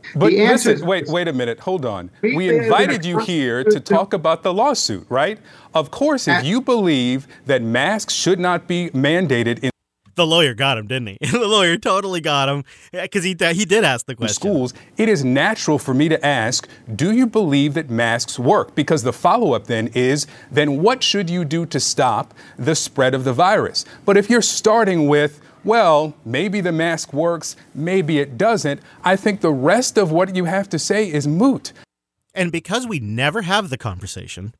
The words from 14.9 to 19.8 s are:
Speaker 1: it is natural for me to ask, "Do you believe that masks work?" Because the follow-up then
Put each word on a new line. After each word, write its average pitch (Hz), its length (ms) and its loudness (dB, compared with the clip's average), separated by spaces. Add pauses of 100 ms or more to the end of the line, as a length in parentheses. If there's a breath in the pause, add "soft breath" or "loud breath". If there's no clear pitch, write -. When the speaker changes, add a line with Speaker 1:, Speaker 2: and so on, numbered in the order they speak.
Speaker 1:
it 226 140 2
is 151 160 2
natural 147 540 0
for 135 140 -4
me 147 160 2
to 156 140 0
ask, 127 440 -2 (260 loud breath)
"Do 156 180 -2
you 247 140 4
believe 147 480 2
that 151 160 -6
masks 117 480 -2
work?" 147 380 0
Because 151 260 0
the 120 120 -2
follow-up 175 520 2
then 113 300 -2